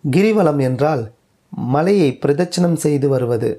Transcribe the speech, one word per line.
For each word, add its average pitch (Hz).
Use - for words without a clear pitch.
கிரிவலம் 175
என்றால் 131
மலையை 170
பிரதட்சணம் 170
செய்து 143
வருவது. 120